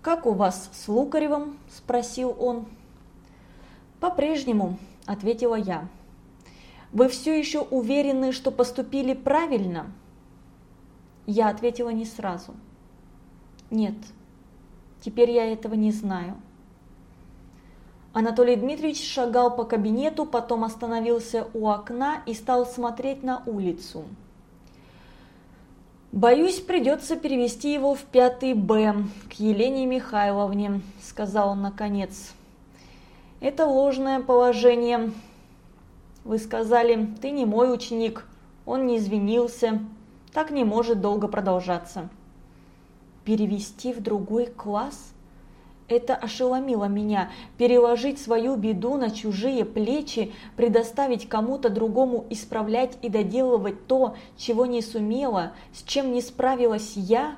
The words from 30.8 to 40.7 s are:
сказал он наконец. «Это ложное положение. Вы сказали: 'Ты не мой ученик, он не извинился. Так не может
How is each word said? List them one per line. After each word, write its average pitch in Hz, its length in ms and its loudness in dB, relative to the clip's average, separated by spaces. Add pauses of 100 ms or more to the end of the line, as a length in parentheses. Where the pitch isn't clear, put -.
сказал 202 460 0
он 196 120 -2
наконец. 196 720 -6 (1080)
«Это 285 260 0
ложное 269 520 2
положение. 240 920 4 (1120)
Вы 220 160 -2
сказали: 226 720 2 (120)
'Ты 269 80 -6
не 277 160 0
мой 226 260 4
ученик, 226 540 -4 (400)
он 262 220 -2
не 240 100 2
извинился. 220 840 0 (520)
Так 311 160 -2
не 285 140 0
может 226 360 2